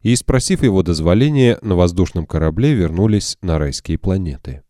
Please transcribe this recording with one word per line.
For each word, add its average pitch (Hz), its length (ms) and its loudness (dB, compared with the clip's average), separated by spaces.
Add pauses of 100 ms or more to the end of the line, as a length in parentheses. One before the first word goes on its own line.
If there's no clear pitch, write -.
и, 117 140 2
спросив 131 480 0
его 95 220 2
дозволения, 110 760 2
на 101 140 -2
воздушном 87 500 0
корабле 80 480 0
вернулись 98 680 0
на 82 160 -2
райские 76 400 -4
планеты. 82 720 -6